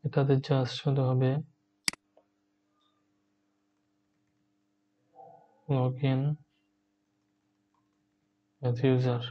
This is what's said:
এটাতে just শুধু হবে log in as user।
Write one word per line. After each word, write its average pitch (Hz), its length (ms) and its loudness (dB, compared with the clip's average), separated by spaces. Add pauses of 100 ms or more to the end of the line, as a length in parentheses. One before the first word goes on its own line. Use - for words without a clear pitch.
এটাতে 139 280 2 (120)
just 131 260 0 (100)
শুধু 139 280 0
হবে 131 200 2 (4000)
log 127 180 0 (160)
in 131 100 0 (2500)
as 120 120 0 (160)
user। 123 360 0